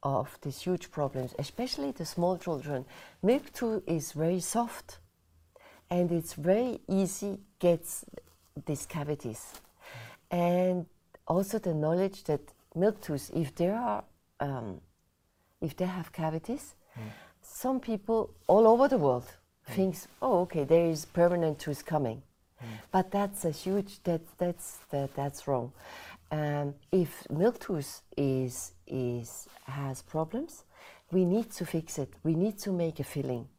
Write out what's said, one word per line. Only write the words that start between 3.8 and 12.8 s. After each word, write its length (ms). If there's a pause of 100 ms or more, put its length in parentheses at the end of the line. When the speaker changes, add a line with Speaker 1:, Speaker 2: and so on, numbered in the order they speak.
Speaker 1:
is 260
very 280
soft, 580 (920)
and 220
it's 220
very 520
easy 540 (180)
gets 460 (640)
these 200
cavities. 680 (760)
And 560 (400)
also 320
the 160
knowledge 500
that 160 (340)
milk 260